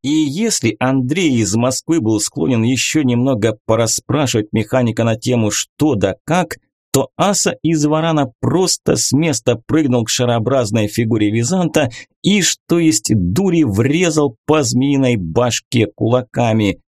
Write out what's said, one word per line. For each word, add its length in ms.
И 80
если 680
Андрей 580
из 200
Москвы 440
был 200
склонен 420
еще 400
немного 640
порасспрашивать 880
механика 500
на 140
тему 340
"что 440
да 300
как", 340
то 240
Аса 460
из 240
Варана 540
просто 560
с 160
места 540
прыгнул 380
к 60
шарообразной 760
фигуре 420
Византа 600
и, 200
что 360
есть 360
дури, 500
врезал 720
по 160
змеиной 540
башке 720
кулаками. 920